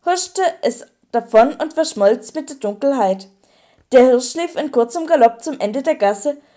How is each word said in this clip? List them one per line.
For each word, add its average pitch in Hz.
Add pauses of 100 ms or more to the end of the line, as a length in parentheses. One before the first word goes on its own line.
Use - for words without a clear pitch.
huschte 359 (200)
es - (240)
davon 233
und 311
verschmolz 247
mit 311
der 277
Dunkelheit. 208 (640)
Der 254
Hirsch 254
lief 339
in 302
kurzem 311
Galopp 233
zum 302
Ende 214
der 311
Gasse 208 (200)